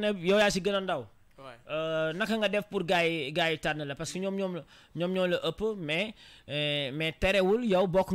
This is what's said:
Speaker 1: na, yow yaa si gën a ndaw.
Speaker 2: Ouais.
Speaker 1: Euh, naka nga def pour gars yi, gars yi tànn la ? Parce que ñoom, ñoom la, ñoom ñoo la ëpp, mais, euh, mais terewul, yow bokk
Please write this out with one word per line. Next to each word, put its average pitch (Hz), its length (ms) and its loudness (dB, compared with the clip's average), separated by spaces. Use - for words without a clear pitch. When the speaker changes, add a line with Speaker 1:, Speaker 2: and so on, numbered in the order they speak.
Speaker 1:
na, 208 80 2
yow 196 300 4
yaa 208 100 6
si 185 100 0
gën 196 140 -2
a 196 60 0
ndaw. 170 240 -4
Speaker 2:
Ouais. 135 160 -16
Speaker 1:
Euh, 160 440 0
naka 208 220 -2
nga 214 120 0
def 202 200 0
pour 196 140 -2
gars 170 240 2
yi, 160 260 -2
gars 165 200 0
yi 156 80 -4
tànn 151 240 -2
la ? 139 100 -8
Parce 156 180 -8
que 180 60 -6
ñoom, 190 160 -4
ñoom 190 220 -4
la, 143 80 -10
ñoom 175 160 -2
ñoo 185 160 2
la 175 180 2
ëpp, 165 160 -4
mais, 175 400 -4
euh, 147 440 -2
mais 156 200 -2
terewul, 196 520 2
yow 190 220 4
bokk 185 280 2